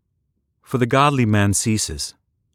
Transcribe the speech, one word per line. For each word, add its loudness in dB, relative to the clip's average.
for -4
the 0
godly 2
man 2
ceases, -4